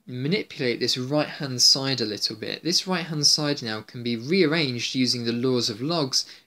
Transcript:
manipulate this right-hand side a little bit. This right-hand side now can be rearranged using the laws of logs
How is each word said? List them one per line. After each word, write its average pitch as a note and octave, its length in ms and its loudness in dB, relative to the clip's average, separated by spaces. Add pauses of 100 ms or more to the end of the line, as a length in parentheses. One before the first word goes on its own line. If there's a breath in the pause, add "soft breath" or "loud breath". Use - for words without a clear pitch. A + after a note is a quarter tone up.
manipulate B2+ 720 -2
this B2 160 0
right-hand C3 680 -2
side C3+ 380 4
a A#2 40 2
little G#2+ 320 -4
bit. G#2+ 260 -8
This F3+ 240 0
right-hand D#3+ 400 -2
side C#3+ 360 2
now A2 180 -4
can A#2+ 220 -12
be A#2+ 140 0
rearranged C#3+ 760 2
using B2 300 2
the A#2 80 2
laws A#2+ 360 2
of A2 120 -6
logs D3 460 0 (200 loud breath)